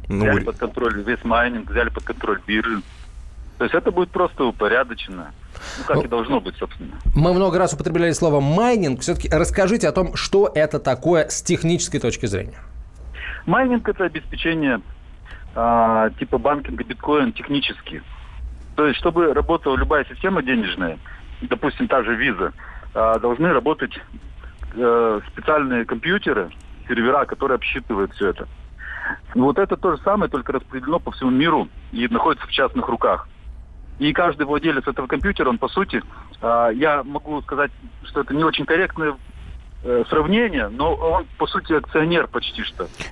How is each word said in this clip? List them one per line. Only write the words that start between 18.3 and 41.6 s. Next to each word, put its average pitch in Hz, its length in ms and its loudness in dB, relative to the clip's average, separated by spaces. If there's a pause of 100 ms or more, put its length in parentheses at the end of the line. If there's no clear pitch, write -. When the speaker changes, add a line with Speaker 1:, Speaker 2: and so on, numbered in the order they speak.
Speaker 2:
То 151 120 4
есть, 139 120 2
чтобы 170 360 4
работала 147 420 2
любая 147 320 2
система 185 340 0
денежная, 95 560 -2 (440)
допустим, 123 460 -2
та 131 140 4
же 110 140 0
Visa, 101 360 0 (420)
а, 113 240 4
должны 120 340 2
работать, 131 400 0 (840)
э, 117 540 4
специальные 131 560 0
компьютеры, 107 680 0 (380)
сервера, 123 380 2
которые 139 300 0
обсчитывают 104 580 -2
все 101 160 0
это. - 180 -6 (840)
Вот 131 240 4
это 196 180 2
то 180 200 0
же - 60 -10
самое, 196 280 2
только 135 220 -4
распределено 131 460 -2
по 127 140 -10
всему 131 180 0
миру 139 380 2 (240)
и 120 160 0
находится 160 380 0
в - 40 -14
частных 127 380 0
руках. 113 400 0 (680)
И 147 140 2
каждый 151 340 0
владелец 147 400 0
этого 135 200 -4
компьютера, 160 440 0
он, 117 80 2
по 127 100 -2
сути, 190 340 -2 (380)
а, 117 300 4
я 143 320 2
могу 143 400 -6
сказать, 139 280 -2 (340)
что - 180 -4
это 131 120 -4
не 151 100 2
очень 151 200 0
корректное, 160 500 0 (680)
э, 120 240 2
сравнение, 156 600 2
но 139 260 0
он, 165 320 0 (120)
по 156 100 0
сути, - 240 -2